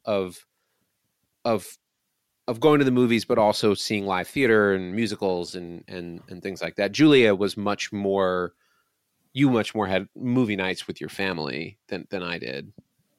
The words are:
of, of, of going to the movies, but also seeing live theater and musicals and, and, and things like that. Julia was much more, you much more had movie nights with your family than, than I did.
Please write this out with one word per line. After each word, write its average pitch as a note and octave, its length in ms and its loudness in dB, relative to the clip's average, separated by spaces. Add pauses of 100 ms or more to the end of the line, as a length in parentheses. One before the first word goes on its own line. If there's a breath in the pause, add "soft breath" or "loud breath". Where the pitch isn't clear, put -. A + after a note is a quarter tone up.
of, F#2+ 420 -4 (960)
of, A2+ 340 -2 (680)
of A2+ 140 -4
going D3+ 180 6
to C#3+ 60 4
the C3 60 4
movies, A#2+ 340 4
but A#2 140 0
also G#2+ 340 4
seeing G2+ 320 -4
live F#2 240 -4
theater A2 460 2
and F#2 200 -4
musicals G2 600 -4
and, E2+ 340 -14
and, F2 400 -12
and F2+ 140 -16
things F#2+ 180 -10
like E2 160 -8
that. G2+ 160 0
Julia C3 420 6
was F#2+ 220 -2
much G#2 340 -4
more, G2 600 -2 (800)
you C#3 160 2
much A2+ 260 0
more G#2 120 -2
had F#2+ 280 -2
movie B2 420 0
nights F#2 300 -4
with - 140 -10
your D2+ 80 -10
family E2+ 720 -6 (100)
than, F#2 220 -8
than F#2 120 -6
I E2+ 160 -6
did. C#2 340 -12 (460)